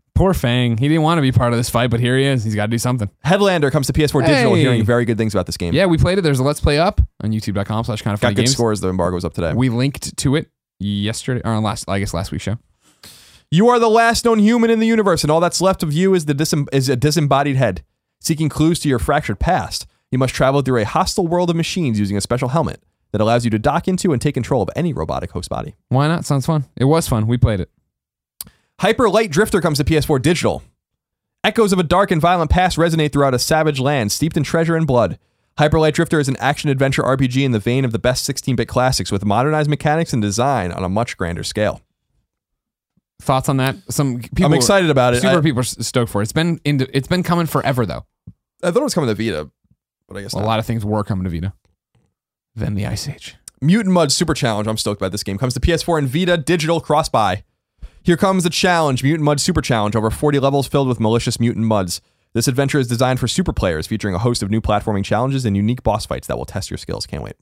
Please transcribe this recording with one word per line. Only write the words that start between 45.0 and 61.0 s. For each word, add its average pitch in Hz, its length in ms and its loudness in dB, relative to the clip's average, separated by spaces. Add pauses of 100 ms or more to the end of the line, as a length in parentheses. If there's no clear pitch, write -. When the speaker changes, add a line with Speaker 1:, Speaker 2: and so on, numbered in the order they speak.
Speaker 2:
it. 120 80 0
Speaker 1:
Super 180 160 4
Speaker 2:
I 156 40 2
Speaker 1:
people 139 180 2
are - 20 0
s-, - 240 -6
stoked 120 260 -2
for 101 100 0
it. - 20 0
It's 107 100 -6
been 165 300 0
in, 143 280 0
it's 131 160 -2
been 180 140 0
coming 170 240 0
forever 127 400 0
though. 64 200 -8 (580)
Speaker 2:
I 175 80 0
thought 202 80 2
it 294 40 -2
was 277 120 -2
coming 147 140 0
to 208 60 0
Vita, 82 360 -4 (560)
but 98 100 -14
I 101 40 -12
guess 95 120 -12
Speaker 1:
Well, 98 80 -4
a 104 40 -2
Speaker 2:
not. 110 40 0
Speaker 1:
lot 110 100 0
of 110 60 -4
things 113 180 -4
were 104 200 -2
coming 92 220 -4
to 92 40 -4
Vita. 85 240 -6 (1000)
Then 110 180 -6
the 101 140 -4
Ice - 200 -8
Age. - 280 -14 (260)
Speaker 2:
Mutant 185 320 2
Mud 160 180 2
Super 160 220 0
Challenge. 107 340 -2
I'm 110 100 -4
stoked 104 220 -4
about 95 120 -4
this 101 100 -8
game. 98 160 -6
Comes 127 160 -4
to 127 60 -6
P 170 120 -2
S 160 120 0
four 165 160 0
and 139 80 -2
Vita 175 280 0
digital 160 460 0
cross-buy. 113 640 0 (600)
Here 170 140 4
comes 190 260 2
the 175 60 0
challenge, 160 540 0
Mutant 151 200 0
Mud 147 160 2
Super 165 220 0
Challenge, 104 340 0
over 110 140 0
forty 147 300 0
levels 139 280 0
filled 139 200 0
with 123 120 -2
malicious 113 400 0